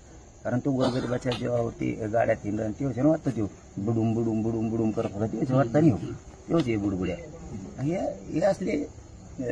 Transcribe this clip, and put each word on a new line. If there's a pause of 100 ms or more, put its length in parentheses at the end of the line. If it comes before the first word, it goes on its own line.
(440)
कारण
तो
गोरगरिबाच्या
जीवावरती
गाड्यात
हिंडन,
ते
वचन
वाटतं,
त्यो (320)
बुडूम
बुडूम
बुडूम
बुडूम
करत
होता,
ते
वचन
वाटतं
नाही
हो,
तेच
हे
बुडबुड्या. (640)
हे,
हे
असले,
अ,